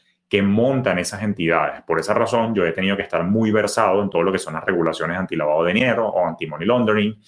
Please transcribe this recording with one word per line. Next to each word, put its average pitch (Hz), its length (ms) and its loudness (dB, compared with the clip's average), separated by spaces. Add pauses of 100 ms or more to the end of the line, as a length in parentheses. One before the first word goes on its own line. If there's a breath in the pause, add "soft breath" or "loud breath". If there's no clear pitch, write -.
(280 soft breath)
que 101 140 2
montan 110 560 2
esas 95 240 -6
entidades. 82 600 0
Por 80 180 -2
esa - 120 0
razón, 113 420 0
yo 92 120 2
he 82 60 0
tenido 95 240 0
que 95 60 -2
estar 82 200 -2
muy 107 300 2
versado 104 500 2
en 98 80 -2
todo 85 140 0
lo 95 80 0
que 92 60 0
son 80 160 -10
las 80 100 -8
regulaciones 82 520 -2
antilavado 80 460 0
de 87 100 2
dinero 117 360 0
o 87 180 0
anti-money 82 400 -6
laundering, 110 500 2 (120)